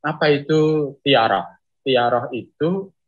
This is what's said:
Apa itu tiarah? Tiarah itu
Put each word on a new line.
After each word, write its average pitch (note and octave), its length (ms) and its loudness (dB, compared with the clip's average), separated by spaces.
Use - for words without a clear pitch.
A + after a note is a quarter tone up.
Apa D3+ 260 0
itu D3+ 680 0
tiarah? A2 560 0
Tiarah A#2+ 520 0
itu E3+ 560 -6